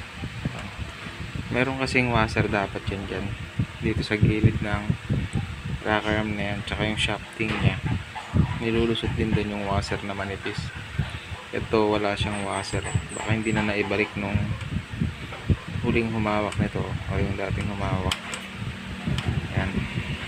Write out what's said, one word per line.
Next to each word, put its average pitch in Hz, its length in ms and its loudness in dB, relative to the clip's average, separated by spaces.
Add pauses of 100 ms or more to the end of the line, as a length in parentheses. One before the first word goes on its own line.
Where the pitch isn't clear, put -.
(1500)
Meron 131 320 2
kasing 123 320 4
washer 110 320 4
dapat 101 400 0
yan 98 240 -2
dyan. 95 160 -2 (560)
Dito - 240 0
sa 107 80 0
gilid 107 480 6
ng 104 200 0 (1000)
rocker 107 400 4
arm 107 160 0
na 101 160 -2
yan, 101 80 -2
tsaka 101 240 0
yung 107 140 0
shafting 107 500 -2 (140)
nya. 95 100 6 (880)
Nilulusot 113 560 2
din 110 160 2
dun 104 160 2
yung 104 160 -2
washer 98 400 0
na 101 80 -4
manipis. 98 460 -4 (880)
Ito, 110 400 4
wala 104 240 2
siyang 101 320 -2
washer. 98 380 -2 (320)
Baka 107 180 -2
hindi 110 160 2
na 107 160 2
naibalik 101 480 2
nung 101 220 0 (1500)
huling 117 320 2
humawak 104 480 2
nito 101 220 2
o 95 340 -4
yung 98 160 2
dating 98 380 0
humawak. 95 420 0 (1400)
Yan. 95 120 2 (580)